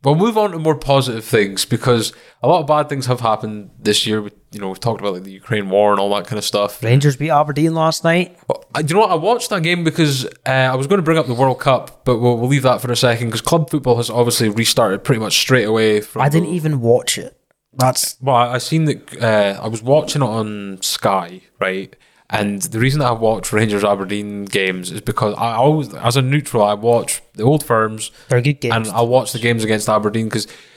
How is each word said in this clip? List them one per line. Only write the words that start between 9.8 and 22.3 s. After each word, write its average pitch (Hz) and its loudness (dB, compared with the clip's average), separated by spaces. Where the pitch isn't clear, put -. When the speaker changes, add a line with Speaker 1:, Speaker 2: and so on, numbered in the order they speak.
Speaker 1:
because, 151 0
uh, 135 -2
I 131 2
was 135 -2
gonna 190 2
bring 160 2
up 147 0
the 123 0
World 127 2
Cup, - 0
but 123 2
we'll, 120 4
we'll 123 0
leave 139 2
that 123 4
for 123 -4
a 120 0
second 117 2
'cause 113 -6
club 165 0
football 127 2
has 117 -2
obviously 117 2
restarted 107 0
pretty 120 0
much 104 -2
straight 127 2
away 110 2
from - -4
Speaker 2:
I 139 4
didn't 165 0
Speaker 1:
the 175 -2
Speaker 2:
even 156 -2
watch 117 2
it. 85 -14
That's - 0
Speaker 1:
Well, 131 0
I, 120 2
I 127 0
seen 160 0
that, - -6
uh, 104 2
I 110 -6
was 110 -8
watching 147 2
it 127 0
on 107 -6
Sky, 92 -2
right? 95 -6